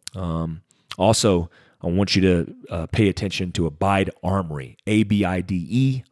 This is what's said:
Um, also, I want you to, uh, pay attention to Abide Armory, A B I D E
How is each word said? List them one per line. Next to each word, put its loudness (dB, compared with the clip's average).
Um, -6
also, 2
I -6
want 0
you 4
to, 2
uh, -6
pay 2
attention -4
to 0
Abide 0
Armory, -4
A 4
B 2
I 0
D -4
E 0